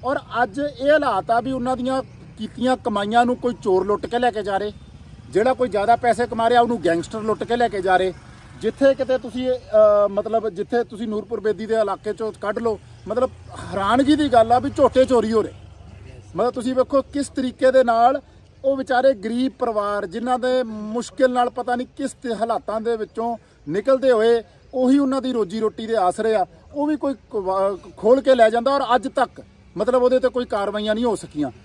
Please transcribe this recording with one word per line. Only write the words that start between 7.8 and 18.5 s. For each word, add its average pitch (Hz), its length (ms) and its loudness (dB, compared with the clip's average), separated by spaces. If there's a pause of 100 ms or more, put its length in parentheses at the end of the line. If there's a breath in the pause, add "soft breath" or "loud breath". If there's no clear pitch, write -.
ਜਾ 185 160 2
ਰਹੇ। 185 180 0 (460)
ਜਿੱਥੇ 269 340 2
ਕਿਤੇ 254 240 -2
ਤੁਸੀਂ, 254 320 -6
ਅ, 214 600 4
ਮਤਲਬ 214 380 -2
ਜਿੱਥੇ 208 360 -4
ਤੁਸੀਂ 233 240 -10
ਨੂਰਪੁਰ 214 320 -6
ਬੇਦੀ 208 260 -4
ਦੇ 220 80 -2
ਇਲਾਕੇ 208 360 -2
'ਚੋਂ 214 300 -6
ਕੱਢ 208 180 -4
ਲਓ, 226 200 -2 (300 loud breath)
ਮਤਲਬ 247 220 -2 (400)
ਹੈਰਾਨਗੀ 233 460 2
ਦੀ 294 120 0
ਗੱਲ 226 240 6
ਆ 247 60 6
ਵੀ 262 120 -2
ਝੋਟੇ 262 340 4
ਚੋਰੀ 226 280 2
ਹੋ 214 100 2
ਰਹੇ। 160 100 -6 (840)
ਮਤਲਬ 233 160 0
ਤੁਸੀਂ 247 220 -6
ਵੇਖੋ 262 280 0
ਕਿਸ 285 260 -6
ਤਰੀਕੇ 262 440 0
ਦੇ 262 120 4
ਨਾਲ 240 360 4 (440 soft breath)